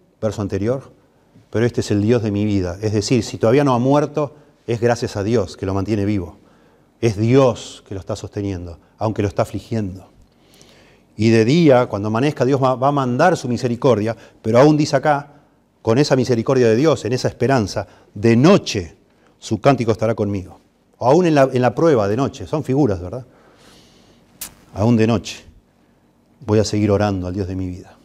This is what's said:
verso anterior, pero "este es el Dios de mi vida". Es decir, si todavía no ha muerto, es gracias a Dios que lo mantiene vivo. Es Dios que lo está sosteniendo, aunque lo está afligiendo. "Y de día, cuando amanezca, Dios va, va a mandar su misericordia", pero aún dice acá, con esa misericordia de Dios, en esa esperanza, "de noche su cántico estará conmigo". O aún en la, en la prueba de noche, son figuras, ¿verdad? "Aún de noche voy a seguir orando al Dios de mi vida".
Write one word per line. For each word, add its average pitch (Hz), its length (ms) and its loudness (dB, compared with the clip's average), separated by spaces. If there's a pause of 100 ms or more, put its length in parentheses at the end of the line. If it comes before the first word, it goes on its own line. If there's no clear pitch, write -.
(200)
verso 107 220 -4
anterior, 101 500 -4 (580)
pero 110 160 0
"este - 140 -4
es - 100 -4
el 104 120 0
Dios 113 200 2
de 113 80 -4
mi 101 140 -2
vida". 95 360 -2
Es 107 120 -4
decir, 110 320 0
si - 120 -12
todavía 127 280 2
no 131 100 2
ha 117 60 0
muerto, 143 560 0 (320)
es 113 120 -4
gracias 117 360 -2
a 101 80 -4
Dios 107 320 -2
que 98 100 -8
lo 95 80 -2
mantiene 98 300 -2
vivo. 98 320 -4 (640)
Es 113 160 0
Dios 120 720 0
que 107 60 -12
lo 95 60 -10
está 107 140 -10
sosteniendo, 95 640 -10 (200)
aunque 107 240 -2
lo 101 60 0
está 113 140 -2
afligiendo. 95 640 -8 (1080)
"Y 113 140 2
de 113 140 4
día, 131 420 4
cuando 104 220 -6
amanezca, 131 360 -2
Dios 135 180 0
va, 131 140 2
va 131 120 0
a 147 40 0
mandar 139 440 0
su - 120 -6
misericordia", 117 680 0 (240)
pero 113 200 2
aún 151 160 6
dice 147 180 0
acá, 143 400 -2 (460)
con 113 160 0
esa 143 200 2
misericordia 123 520 2
de 110 80 4
Dios, 139 300 0
en 117 80 -4
esa 123 140 -2
esperanza, 117 580 -2 (260)
"de 113 240 2
noche 123 600 2 (420)
su - 220 -6
cántico 120 320 2
estará 110 220 -2
conmigo". 101 440 -6 (400)
O 117 80 -4
aún 165 180 4
en 160 100 2
la, 135 160 4
en 123 120 0
la 123 120 2
prueba 131 340 2
de 107 80 -2
noche, 120 300 -6
son 151 160 -4
figuras, 127 380 0
¿verdad? 101 240 -12 (1500)
"Aún 113 220 2
de 110 100 4
noche - 380 -4 (1000)
voy 107 140 2
a 104 60 4
seguir 104 260 0
orando 98 360 0
al 90 60 -8
Dios 95 160 -6
de 98 60 -8
mi 92 140 -6
vida". 90 360 -16